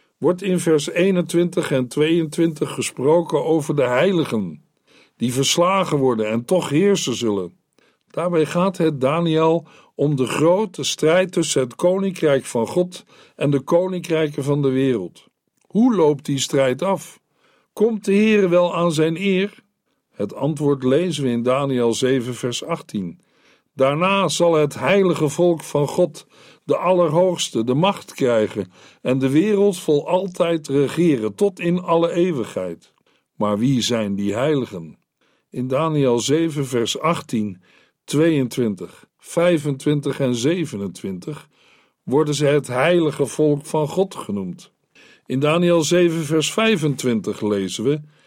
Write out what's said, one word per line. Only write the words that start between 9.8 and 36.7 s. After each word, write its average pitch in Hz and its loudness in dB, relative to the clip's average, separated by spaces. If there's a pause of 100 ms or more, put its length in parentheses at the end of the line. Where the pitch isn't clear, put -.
om 143 2
de 127 0
grote 175 0
strijd 180 2
tussen 151 0
het 127 -4
koninkrijk 180 0
van 113 -2
God 180 -4 (300)
en 147 0
de 143 2
koninkrijken 165 0
van 143 0
de 139 2
wereld. 131 -2 (400)
Hoe 233 2
loopt 151 2
die 139 -2
strijd 131 0
af? 185 -4 (540)
Komt 214 0
de 196 2
Heere 208 4
wel 175 2
aan 170 2
zijn 160 0
eer? 196 0 (580)
Het 104 -6
antwoord 143 -2
lezen 147 0
we 131 0
in 117 -2
Daniel 127 0
zeven, 127 0
vers 120 -6
achttien. 98 -8 (540)
"Daarna 175 2
zal 170 2
het 151 0
heilige 156 2
volk 175 0
van 147 -2
God, - -2 (360)
de 139 0
Allerhoogste, 175 2
de 123 0
macht 190 -2
krijgen 110 0 (300)
en 131 0
de 131 2
wereld 196 2
voor 147 0
altijd 175 -2
regeren 135 0
tot 202 0
in 175 0
alle 170 0
eeuwigheid." 120 -4 (420)
Maar 104 0
wie 123 2
zijn 107 -2
die 101 -2
heiligen? 110 -4 (520)
In 127 -6
Daniel 135 2
zeven, 151 0
vers 120 -2